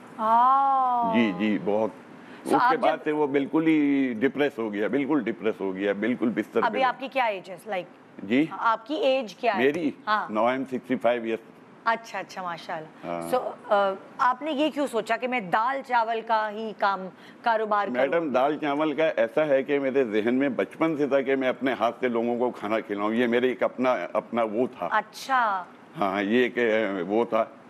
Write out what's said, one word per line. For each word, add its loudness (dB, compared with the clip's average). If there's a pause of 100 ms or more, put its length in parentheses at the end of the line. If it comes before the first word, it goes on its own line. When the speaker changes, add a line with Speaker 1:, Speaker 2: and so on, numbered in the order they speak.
(180)
Speaker 1:
हाँ। 2
Speaker 2:
जी, 2
जी, 0
बहुत। 0
Speaker 1:
So -18
Speaker 2:
उसके 2
Speaker 1:
आप 4
Speaker 2:
बाद 2
Speaker 1:
जब -16
Speaker 2:
से 0
वो 2
बिल्कुल 0
ही 2
depress 0
हो -4
गया, -2
बिल्कुल 0
depress -2
हो -4
गया, 0
बिल्कुल -2
बिस्तर -2
Speaker 1:
अभी -2
Speaker 2:
पे। 2
Speaker 1:
आपकी -2
क्या 0
एज -6
है, -12
like? -10
Speaker 2:
जी? 2
Speaker 1:
आपकी -2
एज 0
क्या 0
है? -2
Speaker 2:
मेरी? 0 (120)
Speaker 1:
हाँ। -2
Speaker 2:
Now 0
I 2
am -4
sixty-five -2
years। -6 (280)
Speaker 1:
अच्छा, -4
अच्छा, -10
माशाल्लाह। -10
Speaker 2:
हाँ। -6
Speaker 1:
So, 2 (300)
अ, 2 (260)
आपने 0
ये 0
क्यों -2
सोचा -2
कि -6
मैं -4
दाल 0
चावल 0
का 0
ही -8
काम, -2 (360)
कारोबार 0
करूँ? -2
Speaker 2:
मैडम, 2
दाल 2
चावल 0
का 2
ऐसा 2
है 4
कि 0
मेरे 2
जहन 2
में 2
बचपन -2
से 0
था 2
कि 2
मैं 0
अपने 0
हाथ 0
से -2
लोगों 0
को 2
खाना -2
खिलाऊं। -2
ये 2
मेरे 2
एक -2
अपना, 0
अपना -2
वो 0
था। -8
Speaker 1:
अच्छा। -2 (300)
Speaker 2:
हाँ, 0
ये 2
एक, -2
अ, 0
वो 2
था, -2 (140)